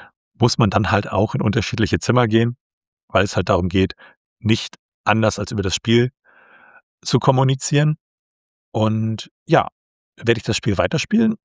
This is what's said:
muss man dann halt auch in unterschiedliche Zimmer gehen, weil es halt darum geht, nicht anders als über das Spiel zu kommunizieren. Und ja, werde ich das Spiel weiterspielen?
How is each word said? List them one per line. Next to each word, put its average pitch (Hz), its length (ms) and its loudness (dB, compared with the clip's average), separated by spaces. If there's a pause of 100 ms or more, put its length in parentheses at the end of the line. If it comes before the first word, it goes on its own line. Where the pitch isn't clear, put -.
(400)
muss 120 180 2
man 110 120 2
dann 98 220 0
halt 101 200 -2
auch 104 240 0
in 135 60 -2
unterschiedliche 107 580 0
Zimmer 123 280 0
gehen, 113 300 0 (500)
weil 92 160 2
es 104 120 -4
halt 92 140 -2
darum 90 200 0
geht, 95 240 0 (460)
nicht - 360 -2 (280)
anders 110 360 0
als 104 120 -6
über 101 120 -4
das 92 120 -4
Spiel 120 360 2 (920)
zu - 160 0
kommunizieren. 135 800 0 (760)
Und 110 600 -2 (160)
ja, 156 200 2 (480)
werde 117 220 0
ich - 60 -12
das - 140 -4
Spiel 98 200 -2
weiterspielen? 208 680 0